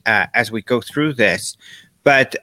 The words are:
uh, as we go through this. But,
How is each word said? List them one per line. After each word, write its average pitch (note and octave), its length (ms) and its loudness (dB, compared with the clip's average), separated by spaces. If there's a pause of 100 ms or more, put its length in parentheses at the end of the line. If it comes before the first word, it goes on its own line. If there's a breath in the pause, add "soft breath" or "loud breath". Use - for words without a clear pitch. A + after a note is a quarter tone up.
uh, G#2 260 2
as A2+ 180 -2
we A2 120 -6
go B2 180 -2
through D3+ 320 -4
this. G#2+ 420 0 (480 loud breath)
But, C3+ 400 4